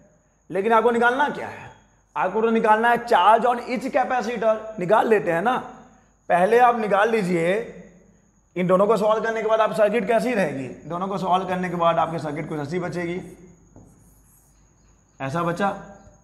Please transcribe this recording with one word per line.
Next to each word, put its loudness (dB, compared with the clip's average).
लेकिन 0
आपको 4
निकालना 0
क्या -10
है? -16
आपको -2
तो 2
निकालना 2
है 0
charge 6
on 0
each -4
capacitor। 0
निकाल 2
लेते 2
हैं 0
ना, 0
पहले 4
आप 4
निकाल 2
लीजिए। 0
इन -2
दोनों 4
को 2
solve 0
करने -4
के -4
बाद 2
आप 0
circuit 2
कैसी 0
रहेगी? -2
दोनों -8
को -6
solve 0
करने -4
के -6
बाद 2
आपकी -2
circuit -8
कुछ -8
ऐसी -6
बचेगी, -8
ऐसा -4
बचा। -4